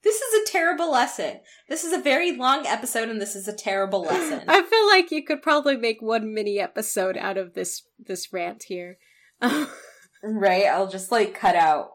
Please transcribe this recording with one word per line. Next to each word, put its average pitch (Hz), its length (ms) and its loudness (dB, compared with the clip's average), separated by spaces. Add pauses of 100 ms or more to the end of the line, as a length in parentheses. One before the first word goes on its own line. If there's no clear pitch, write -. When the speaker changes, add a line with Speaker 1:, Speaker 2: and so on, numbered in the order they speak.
Speaker 1:
This 440 200 2
is 440 260 2
a - 20 -6
terrible 339 400 0
lesson. 247 500 -2 (280)
This 320 160 -6
is 330 80 -2
a 370 80 0
very 320 340 2
long 262 320 0
episode, 226 440 -2
and 220 100 -4
this 202 160 -6
is 196 100 -10
a 214 80 -6
terrible 196 500 0
lesson. 311 440 -2
Speaker 2:
I 359 140 8
feel 440 260 2
like 370 240 4
you 302 100 -4
could 294 200 -4
probably 285 340 2
make 226 240 -4
one 220 320 -2
mini 208 260 -2
episode 214 600 -4
out 190 180 -4
of 180 160 -6
this, 185 300 -8 (160)
this - 340 -10
rant 180 320 -8
here. 180 320 -12 (440)
<laughs> - 20 -4 (840)
Speaker 1:
Right? 196 400 2
I'll 190 240 2
just, 185 240 -6
like, 220 220 2
cut 180 200 2
out 156 400 4